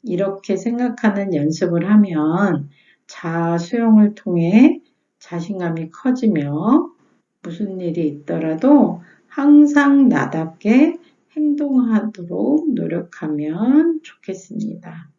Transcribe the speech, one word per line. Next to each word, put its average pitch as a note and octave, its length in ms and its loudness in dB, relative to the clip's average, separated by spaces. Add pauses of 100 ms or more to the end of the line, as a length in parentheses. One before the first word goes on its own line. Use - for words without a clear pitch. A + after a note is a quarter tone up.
이렇게 G3 520 -4
생각하는 G#3 760 -4
연습을 E3+ 560 -2
하면 F3 800 2 (380)
자아 E3+ 500 -4
수용을 G#3+ 580 2
통해 F#3 680 2 (380)
자신감이 E3+ 720 -8
커지며 G#3+ 1040 0 (480)
무슨 F#3 400 -10
일이 E3 260 -4
있더라도 E3+ 920 0 (260)
항상 C#4+ 800 4
나답게 G3+ 920 0 (340)
행동하도록 B3 1400 -2
노력하면 F3 1300 -2
좋겠습니다. - 1160 -12